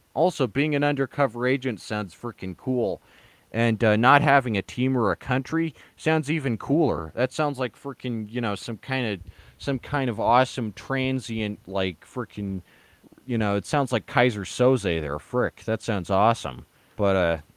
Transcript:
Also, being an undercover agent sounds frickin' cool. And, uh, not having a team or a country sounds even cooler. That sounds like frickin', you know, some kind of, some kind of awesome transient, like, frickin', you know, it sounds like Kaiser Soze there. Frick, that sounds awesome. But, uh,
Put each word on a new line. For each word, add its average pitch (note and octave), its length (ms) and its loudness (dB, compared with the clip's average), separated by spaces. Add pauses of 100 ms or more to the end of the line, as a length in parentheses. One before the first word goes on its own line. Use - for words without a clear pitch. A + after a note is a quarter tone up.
(140)
Also, D#3 320 2
being C#3+ 300 0
an C#3+ 80 2
undercover C3 640 0
agent B2+ 340 -2
sounds G#2+ 320 -6
frickin' F#2+ 440 -10
cool. A#2 440 -2 (500)
And, A#2 320 2
uh, G#2+ 120 6
not C3 260 8
having C3 340 4
a F#2+ 60 0
team C3 340 -2
or A2 160 2
a E2+ 40 2
country D#3 580 -4 (240)
sounds D#3+ 320 0
even C3+ 280 -2
cooler. A2+ 580 0
That C3 180 -2
sounds D3 240 -2
like B2+ 240 -6
frickin', A#2 500 -8
you A#2+ 100 -4
know, G#2+ 120 0
some G#2+ 240 -8
kind B2+ 300 -4
of, G2 240 -6 (260)
some C3+ 220 -4
kind C3+ 320 -2
of G#2 80 -4
awesome A#2 540 2
transient, A#2+ 920 -4
like, F#2+ 400 -4
frickin', G2+ 560 -6 (640)
you A#2+ 140 -2
know, G#2 160 0
it G2+ 100 -2
sounds C#3 260 -2
like A2+ 140 -2
Kaiser B2 360 2
Soze G2 600 2
there. D2 160 -4
Frick, A2+ 480 -4
that A2 160 -2
sounds G2 300 -4
awesome. G2 560 0 (300)
But, G2 180 2
uh, E2+ 220 2 (200)